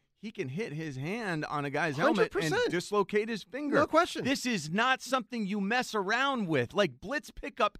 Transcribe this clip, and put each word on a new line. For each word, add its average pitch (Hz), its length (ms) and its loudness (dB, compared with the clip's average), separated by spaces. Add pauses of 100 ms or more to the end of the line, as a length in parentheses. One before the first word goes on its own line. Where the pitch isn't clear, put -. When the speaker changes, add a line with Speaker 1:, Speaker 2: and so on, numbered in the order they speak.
(180)
Speaker 1:
he 220 120 -10
can 156 180 -4
hit 156 240 -6
his 156 220 -6
hand 170 500 -4
on 143 200 -2
a 143 40 -2
guy's 147 280 0
helmet 185 360 4
and - 100 0
Speaker 2:
Hundred 160 120 2
percent. 480 160 2
Speaker 1:
dislocate 208 580 0
his 226 140 -4
finger. 285 320 -4
Speaker 2:
No 302 100 6
question. 320 400 2
Speaker 1:
This 233 220 0
is 165 240 -2
not 240 320 2
something 247 420 -2
you 202 160 -2
mess 233 320 0
around 226 540 0
with. 139 260 2
Like, 160 260 2
blitz 269 300 -6
pickup - 500 -2